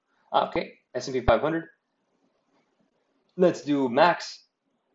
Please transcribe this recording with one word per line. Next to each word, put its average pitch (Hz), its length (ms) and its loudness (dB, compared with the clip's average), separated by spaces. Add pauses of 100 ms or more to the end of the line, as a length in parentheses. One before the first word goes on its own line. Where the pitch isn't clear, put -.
(320)
Ah, - 160 0
okay, - 300 -8 (160)
S 127 120 -8
and 135 80 -10
P 127 60 -2
five 117 220 2
hundred. 160 240 -4 (1700)
Let's 180 260 2
do 139 260 0
max. 156 560 0 (500)